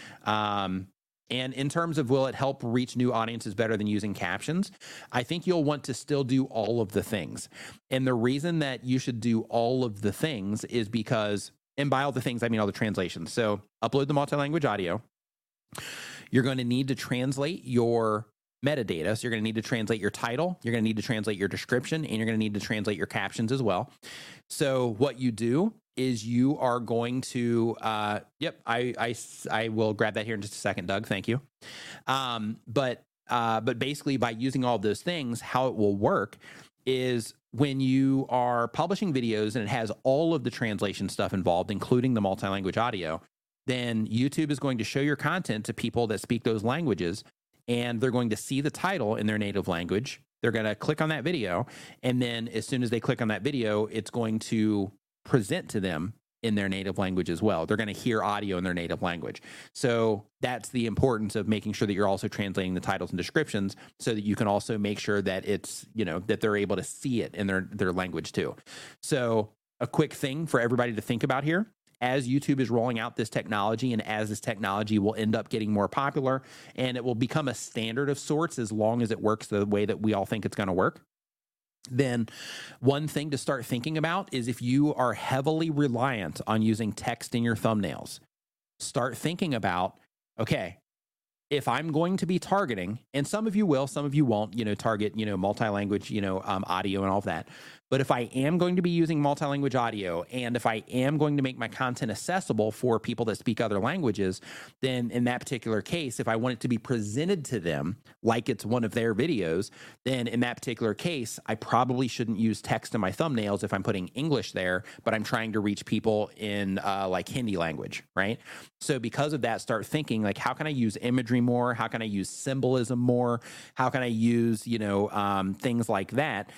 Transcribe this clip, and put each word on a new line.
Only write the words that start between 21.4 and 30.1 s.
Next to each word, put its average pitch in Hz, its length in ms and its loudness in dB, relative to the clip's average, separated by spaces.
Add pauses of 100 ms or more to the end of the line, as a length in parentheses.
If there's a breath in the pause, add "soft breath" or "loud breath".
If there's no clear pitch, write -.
description, 127 580 0
and 110 120 -2
you're 110 80 0
gonna 113 120 2
need 107 180 2
to 101 40 -2
translate 104 380 -2
your 95 80 -2
captions 110 460 -2
as 135 100 0
well. 104 300 0 (580 loud breath)
So 127 480 2
what 131 220 2
you 127 120 2
do 123 420 2 (240)
is 123 280 0
you 127 340 4
are 123 200 2
going 120 420 0
to, 117 600 2
uh, 107 380 0 (200)
yep, 156 260 -6
I, 123 320 0
I 117 140 0
s-, - 380 -12
I 113 200 0
will 110 240 2
grab 107 220 0